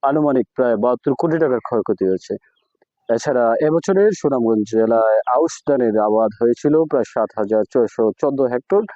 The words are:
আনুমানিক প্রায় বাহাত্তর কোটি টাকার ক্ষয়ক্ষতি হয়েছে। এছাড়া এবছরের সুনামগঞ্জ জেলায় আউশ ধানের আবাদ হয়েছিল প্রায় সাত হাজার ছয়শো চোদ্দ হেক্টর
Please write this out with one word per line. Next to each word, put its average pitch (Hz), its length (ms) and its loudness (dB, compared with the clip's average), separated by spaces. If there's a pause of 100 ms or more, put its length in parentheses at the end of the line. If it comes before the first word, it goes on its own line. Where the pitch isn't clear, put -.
আনুমানিক 143 540 0
প্রায় 120 220 0
বাহাত্তর 123 360 0
কোটি 165 260 -2
টাকার 131 200 0
ক্ষয়ক্ষতি 107 460 -4
হয়েছে। 92 300 -4 (760)
এছাড়া 120 480 0
এবছরের 185 560 2
সুনামগঞ্জ 113 540 0
জেলায় 110 560 2
আউশ 143 420 0
ধানের 113 300 2
আবাদ 107 440 0
হয়েছিল 147 400 2
প্রায় 147 240 -2
সাত 110 300 -4
হাজার 107 260 0 (100)
ছয়শো 113 380 0 (100)
চোদ্দ 139 200 -2
হেক্টর 131 400 0 (140)